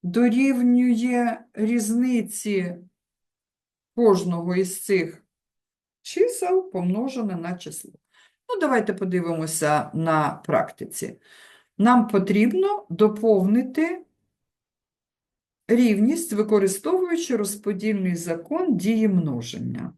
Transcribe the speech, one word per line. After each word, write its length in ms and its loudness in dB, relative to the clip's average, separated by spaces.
дорівнює 1400 2
різниці 1200 -2
кожного 580 2
із 300 -4
цих 380 -2
чисел 680 -2
помножене 640 -4
на 220 -8
число. 340 -16
Ну, 120 -4
давайте 340 0
подивимося 1000 -2
на 360 0
практиці. 920 -6
Нам 300 4
потрібно 840 2
доповнити 1120 2
рівність, 640 2
використовуючи 1040 0
розподільний 800 -2
закон 600 -2
дії 320 2
множення. 880 -4